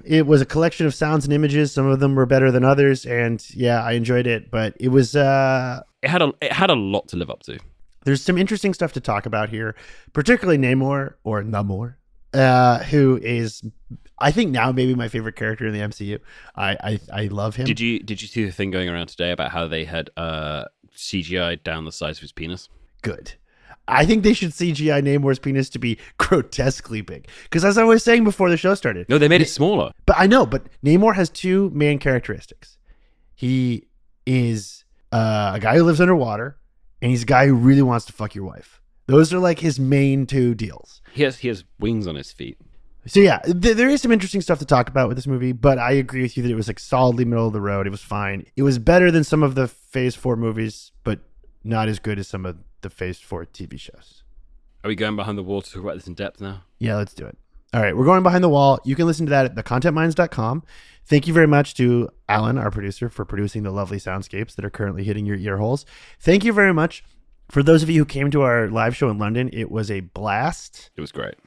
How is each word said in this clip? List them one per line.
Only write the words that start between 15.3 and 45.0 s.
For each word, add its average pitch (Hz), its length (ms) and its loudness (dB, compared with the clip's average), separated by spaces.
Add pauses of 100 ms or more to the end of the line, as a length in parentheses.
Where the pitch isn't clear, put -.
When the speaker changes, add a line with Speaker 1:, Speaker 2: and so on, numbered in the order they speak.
Speaker 1:
character 110 300 -6
in 110 60 -4
the 104 80 -6
M 107 120 -6
C 101 140 -12
U. 104 120 -8 (380)
I, 98 420 -4 (140)
I, 104 120 -6
I - 40 -4
love 101 280 -6
him. 123 100 -4
Speaker 2:
Did 113 140 -2
you, 117 200 -2
did 101 200 -10
you 104 80 -16
see 113 160 -4
the 95 80 -6
thing 98 200 -6
going 92 160 -4
around 85 180 -6
today 87 240 -6
about 80 220 -6
how 85 160 -6
they 80 160 -6
had, 78 320 -10
uh, 78 480 -8 (280)
C - 300 -8
G 87 160 -6
I 85 160 -4
down 80 300 -8
the 78 80 -12
size 78 260 -10
of - 40 -20
his 73 100 -20
penis? 85 360 -14 (340)
Speaker 1:
Good. - 320 -10 (540)
I 147 180 4
think 220 160 2
they 214 120 6
should 170 200 -4
C 175 160 -2
G 151 220 0
I 143 80 2
Namor's 139 400 0
penis 135 300 -2
to 117 100 -10
be 117 180 -4 (100)
<laughs> - 100 -14
grotesquely 131 840 -2
big. - 260 -16 (240)
'Cause 165 140 0
as 202 120 2
I 226 60 6
was 226 220 6
saying 233 180 4
before 196 260 2
the 170 80 2
show 180 180 2
started 104 340 -4
Speaker 2:
No, 139 100 4
they 147 80 6
made 170 140 6
Speaker 1:
Na- 156 60 4
Speaker 2:
it - 20 -12
smaller. 143 420 0 (160)
Speaker 1:
But 202 120 4
I 185 100 6
know, 233 180 6
but 123 200 -6 (180)
Namor 185 320 6
has 180 120 0
two 185 420 0
main 147 280 0
characteristics. - 800 -6 (560)
He 127 540 -2 (380)
is, 117 580 -2 (260)
uh, 107 440 0
a 107 60 -6
guy 110 160 2
who 170 60 8
lives 165 180 4
underwater, 135 560 0 (460)
and 120 80 0
he's 120 120 0
a 113 40 -8
guy 135 220 4
who 135 60 6
really 135 280 6
wants 120 240 0
to - 60 -20
fuck 107 240 -12
your 98 80 -10
wife. - 360 -18 (260)
Those 151 260 6
are, 185 80 0
like, 175 180 2
his 151 220 -2
main 139 460 2
two 123 280 0
deals. - 460 -12 (120)
Speaker 2:
He 143 120 0
has, 127 140 -2
he 123 100 -6
has 98 160 -8 (160)
wings 107 260 -2
on 82 80 -8
his 69 160 -14
feet. - 280 -16 (480)
Speaker 1:
So 151 120 2
yeah, 196 200 6
th-, 180 380 2
there 247 120 4
is 285 140 2
some 233 100 2
interesting 190 300 0
stuff 160 180 -2
to 143 60 -8
talk 123 220 2
about 127 200 0